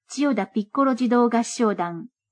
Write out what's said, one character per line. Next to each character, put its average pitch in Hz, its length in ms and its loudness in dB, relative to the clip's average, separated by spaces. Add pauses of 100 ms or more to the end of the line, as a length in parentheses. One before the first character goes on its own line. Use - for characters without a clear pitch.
千 269 140 -4
代 277 120 2
田 190 120 -2
ピ 220 140 -4
ッ 202 80 -4
コ 277 140 0
ロ 262 120 2
児 247 120 0
童 240 220 4
合 233 140 2
唱 214 320 -2
団。 175 320 -8 (240)